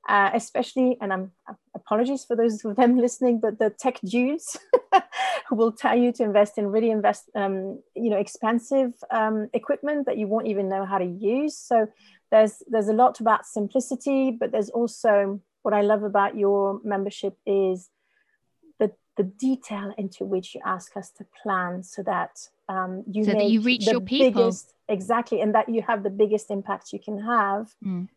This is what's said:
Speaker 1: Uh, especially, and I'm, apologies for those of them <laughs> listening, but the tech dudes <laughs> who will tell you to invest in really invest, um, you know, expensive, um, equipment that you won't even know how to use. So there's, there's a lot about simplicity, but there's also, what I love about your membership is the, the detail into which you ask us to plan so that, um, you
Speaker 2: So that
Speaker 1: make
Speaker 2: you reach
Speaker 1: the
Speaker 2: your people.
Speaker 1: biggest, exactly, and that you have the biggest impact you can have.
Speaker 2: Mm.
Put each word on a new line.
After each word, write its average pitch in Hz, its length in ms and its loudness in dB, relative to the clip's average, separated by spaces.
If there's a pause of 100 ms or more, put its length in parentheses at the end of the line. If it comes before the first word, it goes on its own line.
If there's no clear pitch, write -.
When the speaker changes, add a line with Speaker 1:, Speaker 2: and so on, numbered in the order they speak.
Speaker 1:
Uh, 202 280 4
especially, 247 640 0
and 202 100 -4
I'm, 190 200 -6 (420)
apologies 240 500 -2
for 240 120 -4
those 226 280 0
of 208 120 -6
them 247 220 4
<laughs> 240 80 4
listening, 240 340 0
but 220 180 -2
the 214 140 2
tech 247 300 -4
dudes 247 540 -2 (460)
<laughs> 762 460 -4
who 247 80 -2
will 226 160 4
tell 226 260 0
you 240 140 4
to 247 120 -2
invest 208 360 2
in 208 80 0
really 220 240 2
invest, 208 320 0 (100)
um, 196 480 -4 (140)
you 226 160 0
know, 202 60 2
expensive, 233 760 0 (160)
um, 220 440 0
equipment 285 520 -2
that - 140 -2
you 214 80 -2
won't 220 180 -2
even 202 240 -2
know 190 160 -2
how 190 140 -2
to 180 60 0
use. 220 520 -2
So 220 300 2 (420)
there's, 220 380 4
there's 220 200 0
a 220 60 2
lot 247 260 4
about 220 280 2
simplicity, 262 840 -2
but 233 220 -4
there's 214 180 -2
also, 208 720 0 (220)
what 214 100 0
I 208 80 2
love 208 220 2
about 202 340 0
your 196 460 2
membership 196 520 -4 (120)
is 190 420 0 (880)
the, 214 140 0 (260)
the 208 60 0
detail 202 760 -4
into 196 280 -8
which 185 280 -6
you - 100 -12
ask 185 340 -8
us 190 200 -12
to 196 80 -18 (160)
plan 185 420 -4
so 190 200 -12
that, - 440 -4 (220)
um, 185 420 -6
you 214 120 0
Speaker 2:
So 208 80 2
that 214 60 2
Speaker 1:
make 208 140 4
Speaker 2:
you 226 100 4
reach 233 240 0
Speaker 1:
the 226 80 4
Speaker 2:
your 247 80 0
people. 240 420 2
Speaker 1:
biggest, 185 300 -2 (140)
exactly, 214 540 -2
and 214 140 0
that 220 140 2
you 226 120 0
have 214 220 -2
the 202 80 -2
biggest 208 400 0
impact 196 420 -8
you 202 60 -12
can 208 240 -10
have. 214 500 -2 (100)
Speaker 2:
Mm. 185 340 -6